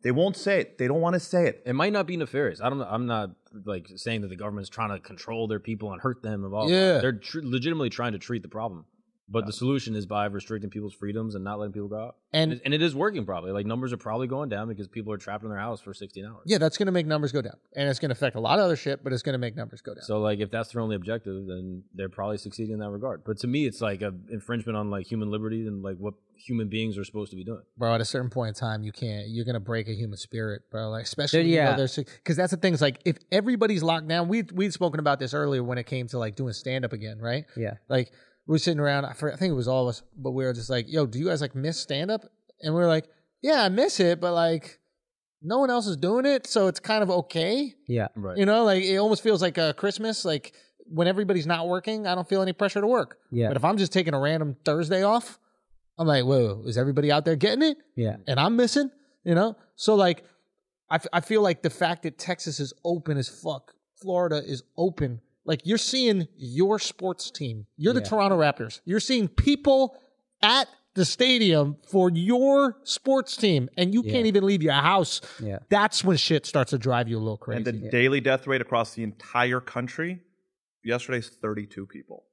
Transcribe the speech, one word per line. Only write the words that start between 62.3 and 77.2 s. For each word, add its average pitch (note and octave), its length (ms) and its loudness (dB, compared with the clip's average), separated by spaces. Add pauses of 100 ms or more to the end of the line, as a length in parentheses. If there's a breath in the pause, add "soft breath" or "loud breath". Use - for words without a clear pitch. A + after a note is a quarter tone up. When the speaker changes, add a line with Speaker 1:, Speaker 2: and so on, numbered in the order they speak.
Speaker 3:
is C#3 140 -4 (120)
open D#3+ 340 -2
as B2+ 100 -2
fuck, - 460 -10 (260)
Florida F3+ 440 0
is C3 200 -6 (120)
open, D#3 440 -2 (240)
like, D#3 200 -2
you're G#3 140 2
seeing G#3+ 580 2
your E3+ 420 2
sports - 520 -6
team. A#2 360 -8 (100)
You're E3+ 180 2
the B3+ 60 2
Speaker 4:
Yeah. G#2 60 -8
Speaker 3:
Toronto G3 320 2
Raptors. C#3+ 460 0
You're G3+ 160 0
seeing A#3+ 280 2
people C#4 680 4 (440 soft breath)
at B3 280 4 (260)
the F#3+ 100 6
stadium F#3+ 720 4 (140)
for F#3 200 6
your B3 720 4
sports - 520 0
team, D#3 400 4
and F3+ 180 2
you A#3+ 100 4
Speaker 4:
Yeah. - 80 -2
Speaker 3:
can't A#3+ 140 2
even G3+ 180 4
leave G3 180 4
your D3+ 120 2
house. D#3+ 460 4 (220 loud breath)
Speaker 4:
Yeah. G2+ 180 -6 (100)
Speaker 3:
That's G3+ 340 4
when F3+ 140 6
shit - 280 2
starts C3+ 240 0
to C#3 80 0
drive A#2+ 300 0
you A2+ 80 -2
a - 20 -2
little A2 140 -2 (180)